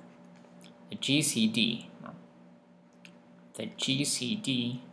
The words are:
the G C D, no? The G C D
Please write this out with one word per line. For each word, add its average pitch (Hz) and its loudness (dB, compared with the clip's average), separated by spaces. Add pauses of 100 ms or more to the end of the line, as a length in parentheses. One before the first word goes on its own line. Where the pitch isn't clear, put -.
(920)
the 101 -8
G 143 4
C 113 4
D, 107 0 (160)
no? - -14 (1400)
The 110 -6
G 135 2
C 120 -2
D 123 -2